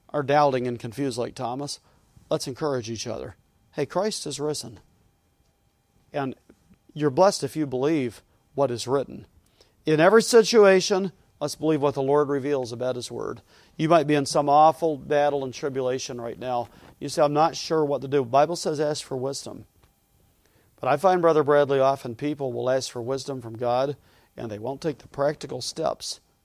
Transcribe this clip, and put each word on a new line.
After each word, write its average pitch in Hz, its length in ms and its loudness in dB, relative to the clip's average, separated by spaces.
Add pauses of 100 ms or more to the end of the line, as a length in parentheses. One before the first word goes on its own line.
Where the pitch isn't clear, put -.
(100)
are 147 120 -4
doubting 135 440 2
and 120 120 -6
confused 123 380 -6
like 120 180 -6
Thomas, 131 460 -8 (480)
let's 156 180 -4
encourage 131 440 -4
each 113 160 -8
other. 95 300 -10 (360)
Hey, 147 140 -4
Christ 202 400 -4
is 135 120 -8
risen. 139 420 -8 (1300)
And 139 220 -6 (580)
you're 147 160 -2
blessed 185 340 2
if 139 140 -8
you 156 100 -2
believe 131 560 -2 (320)
what 139 160 0
is 117 160 -6
written. 120 400 -4 (600)
In 151 120 4
every 202 240 8
situation, 196 880 6 (280)
let's 151 140 -6
believe 151 260 0
what 139 140 0
the 139 80 -2
Lord 143 260 2
reveals 135 420 -2
about 123 260 -6
his 117 140 -12
word. 120 300 -8 (360)
You 156 120 -2
might 156 200 4
be 151 60 4
in 143 120 2
some 147 220 0
awful 151 500 4
battle 143 440 0
and 127 120 -8
tribulation 131 680 -4
right 117 180 -10
now. 123 300 -4 (300)
You 143 100 -10
say, 156 140 0
"I'm 147 100 4
not 151 240 2
sure 160 260 -2
what 143 200 -2
to 139 60 -8
do." 143 100 2
The 135 60 2
Bible 143 320 2
says, 156 220 -4
"Ask 151 240 -2
for - 140 -8
wisdom." 120 480 -8 (1160)
But 127 80 -2
I 143 100 2
find, 185 240 2
Brother 160 200 4
Bradley, 139 380 4
often 135 340 0
people 143 380 -6
will 120 160 -4
ask 131 220 -2
for 123 100 -10
wisdom 131 400 -6
from 113 160 -14
God, 123 400 -2 (400)
and 117 140 -10
they 104 80 -8
won't 127 240 -8
take 151 160 -6
the - 100 -20
practical 139 540 -4
steps - 580 -10 (240)